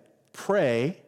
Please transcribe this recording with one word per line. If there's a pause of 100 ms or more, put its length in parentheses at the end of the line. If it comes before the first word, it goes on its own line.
(320)
pray